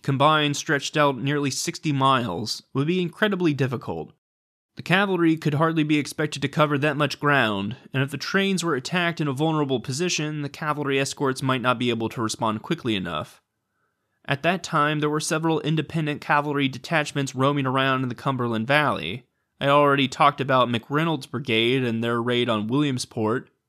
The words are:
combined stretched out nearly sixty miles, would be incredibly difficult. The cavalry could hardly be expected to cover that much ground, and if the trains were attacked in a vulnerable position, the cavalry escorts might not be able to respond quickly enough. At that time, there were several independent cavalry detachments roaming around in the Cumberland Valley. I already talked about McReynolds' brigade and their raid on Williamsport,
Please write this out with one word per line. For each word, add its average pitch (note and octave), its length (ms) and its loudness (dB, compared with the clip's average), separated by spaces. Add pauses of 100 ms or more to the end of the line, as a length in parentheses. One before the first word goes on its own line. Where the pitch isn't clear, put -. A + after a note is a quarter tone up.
combined D3 540 2
stretched - 400 -2
out C#3+ 220 2
nearly C#3 320 -2
sixty - 400 -4
miles, B2+ 720 0 (100)
would C#3 140 0
be F3+ 160 2
incredibly F3+ 500 0
difficult. A#2+ 600 -4 (640)
The - 60 -12
cavalry F3 540 2
could D#3 180 -2
hardly D#3+ 280 2
be D3+ 160 2
expected D3+ 420 -4
to C#3+ 80 -2
cover D3 300 2
that C#3+ 180 0
much D3 220 0
ground, A2 560 2 (180)
and C3 80 -2
if C#3 120 -2
the - 40 -6
trains F#3+ 460 0
were E3 140 0
attacked E3+ 440 -2
in D#3 60 -2
a C#3 60 0
vulnerable C#3+ 480 0
position, D3+ 600 -4
the C#3 60 -6
cavalry C#3 520 -2
escorts C3+ 420 -2
might C3 180 0
not A#2+ 200 0
be B2 100 2
able A2+ 200 0
to A#2+ 120 -6
respond A2 400 -2
quickly C3 320 -2
enough. E2+ 480 -6 (840)
At C3+ 200 -4
that F3 180 0
time, D3+ 380 0
there D3+ 100 0
were D3+ 80 0
several D#3+ 440 0
independent D3+ 580 -2
cavalry C#3+ 480 0
detachments C#3+ 680 -4
roaming C3+ 320 2
around C3 380 2
in B2 40 -2
the A#2 60 -6
Cumberland A#2+ 540 -2
Valley. B2+ 560 0 (360)
I C#3 60 -2
already C#3 400 4
talked D3 340 2
about C3 280 2
McReynolds' D3 600 -2
brigade A#2 540 2
and A2+ 220 -2
their A#2 180 0
raid A#2+ 260 0
on G#2+ 200 0
Williamsport, B2+ 840 -2 (180)